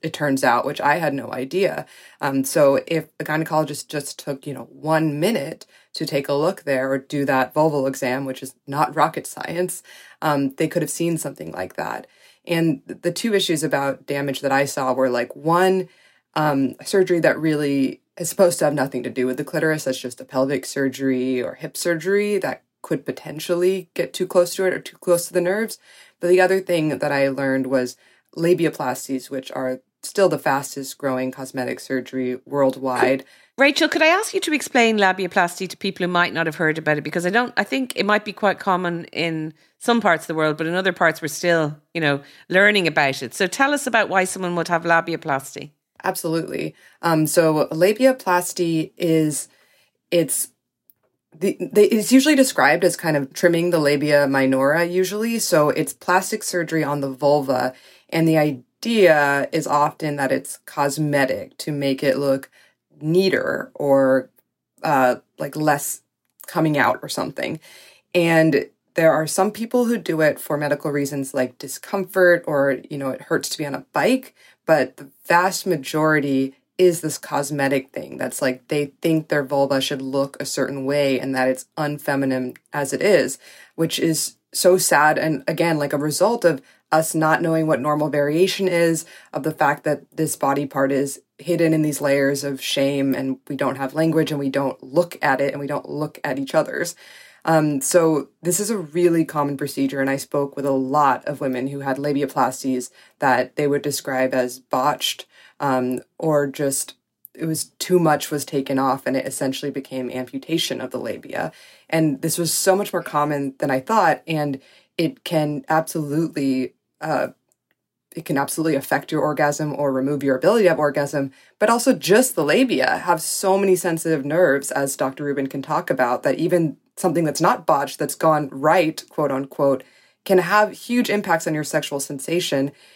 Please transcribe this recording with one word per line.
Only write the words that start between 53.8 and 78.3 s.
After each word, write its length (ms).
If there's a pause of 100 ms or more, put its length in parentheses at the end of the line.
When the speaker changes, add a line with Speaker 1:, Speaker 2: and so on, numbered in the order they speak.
Speaker 1:
minora 560
usually. 540
So 320
it's 240
plastic 480
surgery 420
on 160
the 100
vulva. 640 (380)
And 180
the 100
idea 1120
is 160
often 500
that 140
it's 280
cosmetic 1000
to 140
make 320
it 140
look 320 (500)
neater 760
or, 560 (520)
uh, 340 (220)
like, 180
less 460 (440)
coming 320
out 240
or 60
something. 500 (560)
And 560 (240)
there 180
are 140
some 240
people 340
who 140
do 240
it 180
for 160
medical 340
reasons 440
like 240
discomfort 880
or, 320 (100)
you 80
know, 140
it 120
hurts 280
to 80
be 80
on 80
a 180
bike. 420 (300)
But 320
the 140 (160)
vast 400
majority 880 (240)
is 220
this 180
cosmetic 720
thing 240
that's 240